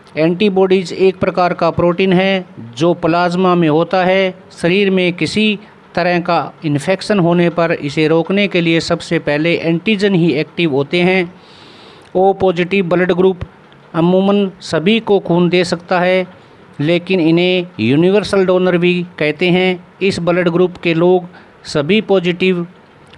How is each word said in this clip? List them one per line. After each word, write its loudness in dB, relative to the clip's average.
एंटीबॉडीज 0
एक 0
प्रकार 0
का 0
प्रोटीन 0
है 0
जो 2
प्लाज्मा 0
में 2
होता 0
है। 0
शरीर 0
में 0
किसी -2
तरह 0
का -2
इन्फेक्शन -2
होने 2
पर 0
इसे -2
रोकने 0
के -2
लिए 0
सबसे -4
पहले -2
एंटीजन 0
ही 2
एक्टिव -2
होते 0
हैं। 0
ओ 2
पॉजिटिव 0
ब्लड 0
ग्रुप 0
अमूमन 2
सभी 0
को 0
खून 0
दे 2
सकता -4
है, 0
लेकिन 0
इन्हें 2
यूनिवर्सल 2
डोनर 2
भी 0
कहते -2
हैं। 0
इस -2
ब्लड 0
ग्रुप 0
के -2
लोग 2
सभी 0
positive 0